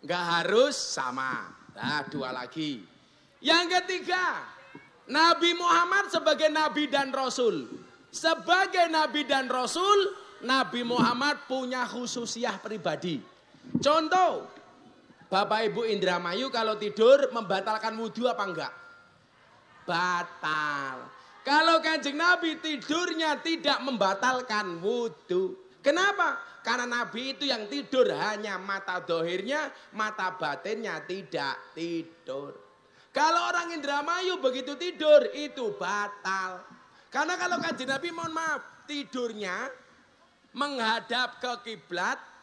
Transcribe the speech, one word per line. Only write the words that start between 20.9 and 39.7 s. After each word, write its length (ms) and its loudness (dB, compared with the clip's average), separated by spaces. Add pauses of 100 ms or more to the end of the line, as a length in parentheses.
Kalau 320 6
Kanjeng 400 0
Nabi 400 2
tidurnya 800 -2
tidak 480 0
membatalkan 960 0
wudhu. 760 -2 (240)
Kenapa? 560 2 (240)
Karena 400 -2
Nabi 320 -6
itu 80 -10
yang 240 -2
tidur 400 0
hanya 480 -4
mata 480 -6
dohirnya, 640 -2 (320)
mata 400 -4
batinnya 640 -6
tidak 560 -6 (160)
tidur. 800 -8 (560)
Kalau 400 2
orang 240 -2
Indramayu 640 -2
begitu 400 -2
tidur, 560 6
itu 400 -6
batal. 880 -4 (480)
Karena 240 0
kalau 240 -2
Kanjeng 320 -4
Nabi, 240 -2
mohon 180 -6
maaf, 560 -6
tidurnya 800 -6 (840)